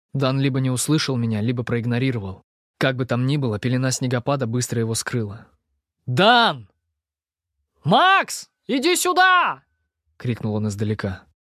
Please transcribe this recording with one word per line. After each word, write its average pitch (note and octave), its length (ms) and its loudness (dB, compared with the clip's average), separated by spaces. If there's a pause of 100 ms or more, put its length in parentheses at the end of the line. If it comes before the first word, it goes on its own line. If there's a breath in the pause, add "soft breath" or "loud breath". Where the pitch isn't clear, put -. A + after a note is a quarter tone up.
(140)
Дан C3+ 260 0
либо C3+ 200 0
не C3 100 0
услышал C3+ 480 0
меня, A2+ 240 -2
либо A#2+ 220 -2
проигнорировал. A#2 800 -4 (340)
Как C3+ 180 0
бы B2+ 100 -4
там B2 200 -2
ни C#3 120 0
было, A#2 220 -2
пелена B2+ 320 0
снегопада B2+ 560 -2
быстро A#2+ 320 -2
его A2+ 140 -2
скрыла. A2 540 -6 (580)
"Дан! F3+ 640 2 (1120)
Макс, E4 680 2 (180)
иди C#4+ 280 2
сюда!" F4 680 2 (540)
крикнул A2 380 -4
он G#2+ 120 -2
издалека. G#2 580 -4 (180)